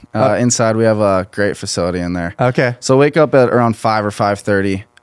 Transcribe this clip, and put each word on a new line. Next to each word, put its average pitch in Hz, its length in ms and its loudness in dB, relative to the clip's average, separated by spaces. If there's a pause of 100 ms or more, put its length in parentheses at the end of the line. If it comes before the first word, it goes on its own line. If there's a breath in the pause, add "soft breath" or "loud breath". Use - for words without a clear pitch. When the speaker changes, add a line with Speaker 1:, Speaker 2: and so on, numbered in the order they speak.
(140)
Speaker 1:
uh, 110 180 2
Speaker 2:
Oh. - 20 0
Speaker 1:
inside, 117 420 0
we 113 80 2
have 110 140 2
a 95 320 0
great 101 260 -2
facility 90 440 -4
in 87 120 -6
there. 87 260 -6
Speaker 2:
Okay. 123 420 0
Speaker 1:
So 131 180 2
wake 143 180 2
up 147 180 2
at 127 160 4
around 117 260 0
five 110 280 -2
or 104 60 -4
five 101 300 -2
thirty, 98 440 -2 (180)